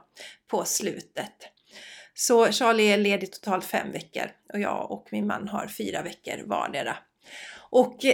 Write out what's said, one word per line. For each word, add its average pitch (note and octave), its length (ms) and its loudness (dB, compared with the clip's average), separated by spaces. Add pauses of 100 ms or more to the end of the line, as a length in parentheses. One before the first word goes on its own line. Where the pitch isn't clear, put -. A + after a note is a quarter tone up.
(480)
på - 180 -2
slutet. - 680 -6 (800)
Så A3+ 380 6
Charlie A3 420 4
är G3+ 40 4
ledig G3+ 340 2
totalt F#3+ 340 -4
fem - 260 -4
veckor. - 320 -8 (300)
Och G#3 60 -4
jag - 320 -4
och G#3 200 -12
min G#3 160 -2
man G3+ 200 -4
har G#3 200 -6
fyra G3 340 -6
veckor - 440 -10
vardera. - 520 -4 (580)
Och - 420 2 (160)